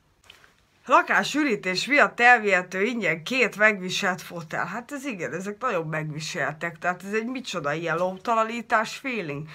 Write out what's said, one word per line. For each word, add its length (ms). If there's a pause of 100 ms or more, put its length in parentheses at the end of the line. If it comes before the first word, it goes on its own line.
(880)
Lakásürítés 960
miatt 340
elvihető 640
ingyen 400
két 340
megviselt 640
fotel. 440
Hát 260
ez 140
igen, 280
ezek 260
nagyon 280
megviseltek, 920
tehát 280
ez 60
egy 120
micsoda 480
ilyen 240
lomtalanítás 960
feeling. 600